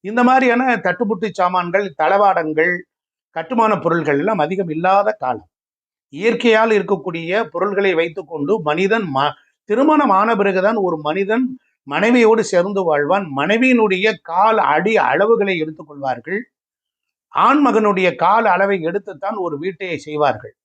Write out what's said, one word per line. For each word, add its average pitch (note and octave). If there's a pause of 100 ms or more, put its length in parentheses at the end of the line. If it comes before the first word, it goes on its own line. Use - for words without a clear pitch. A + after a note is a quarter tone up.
இந்த A3
மாதிரியான B3 (240)
தட்டுமுட்டு G3 (120)
சாமான்கள், F3+ (140)
தளவாடங்கள், E3+ (640)
கட்டுமான A3 (120)
பொருள்கள் D#3
எல்லாம் F#3+
அதிகம் F3+
இல்லாத G3
காலம். A#2+ (640)
இயற்கையால் A3+
இருக்கக்கூடிய F#3
பொருள்களை G3
வைத்துக்கொண்டு D#3 (160)
மனிதன் F#3+
ம-, C#3 (360)
திருமணம் C#4
ஆன G#3+ (120)
பிறகுதான் G3+
ஒரு E3
மனிதன் G3 (400)
மனைவியோடு A3
சேர்ந்து G3
வாழ்வான். D#3 (120)
மனைவியினுடைய G#3+ (160)
கால் G#3+ (140)
அடி F#3 (180)
அளவுகளை G3
எடுத்துக்கொள்வார்கள். D3+ (920)
ஆண் C4+
மகனுடைய G3+ (160)
கால் G#3+
அளவை G3 (120)
எடுத்துத்தான் G3
ஒரு D3+
வீட்டையே F3+
செய்வார்கள். C#3+